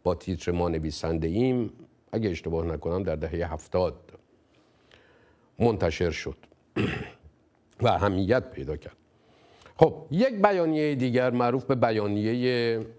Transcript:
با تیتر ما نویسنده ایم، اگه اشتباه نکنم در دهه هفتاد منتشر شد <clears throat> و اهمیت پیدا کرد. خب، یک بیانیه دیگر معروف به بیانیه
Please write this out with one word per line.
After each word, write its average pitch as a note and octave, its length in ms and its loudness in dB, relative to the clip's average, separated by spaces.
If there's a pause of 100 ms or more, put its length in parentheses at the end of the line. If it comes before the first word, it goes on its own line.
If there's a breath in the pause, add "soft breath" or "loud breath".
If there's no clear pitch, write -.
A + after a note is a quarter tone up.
با F2+ 120 0
تیتر F2+ 360 -4
ما F2 180 0
نویسنده D#2+ 580 -2
ایم، A#2+ 460 0 (380)
اگه A2 180 -2
اشتباه E2 360 -2
نکنم E2 380 -4
در E2 120 -2
دهه E2 320 -4
هفتاد E2+ 480 -2 (1600 soft breath)
منتشر F2+ 520 2
شد - 260 -8 (380)
<clears throat> - 1080 -8
و A#2+ 60 4
اهمیت G2 640 2
پیدا D2 260 -8
کرد. - 180 -18 (800 loud breath)
خب، - 340 4
یک G#3+ 300 2
بیانیه D#3+ 540 2
دیگر B2 340 2
معروف B2 340 2
به C3+ 120 0
بیانیه A#2 1040 0 (200)